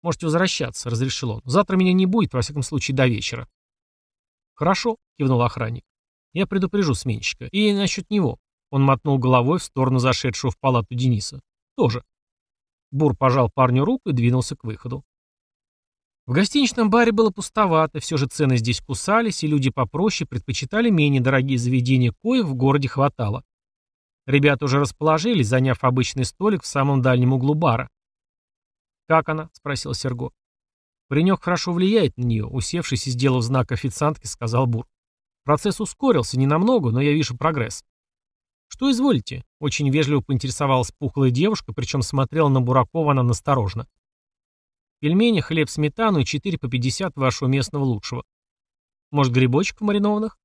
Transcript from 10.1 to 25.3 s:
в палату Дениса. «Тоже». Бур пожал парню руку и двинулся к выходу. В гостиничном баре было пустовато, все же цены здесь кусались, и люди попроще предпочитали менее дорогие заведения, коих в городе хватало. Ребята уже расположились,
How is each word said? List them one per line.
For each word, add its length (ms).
в 60
палату 380
Дениса. 460
«Тоже». 260
Бур 240
пожал 380
парню 320
руку 240
и 40
двинулся 420
к 80
выходу. 400
В 80
гостиничном 560
баре 220
было 180
пустовато, 680
все 180
же 80
цены 320
здесь 240
кусались, 640
и 40
люди 220
попроще 580
предпочитали 600
менее 320
дорогие 360
заведения, 560
коих 220
в 100
городе 340
хватало. 540
Ребята 400
уже 140
расположились, 680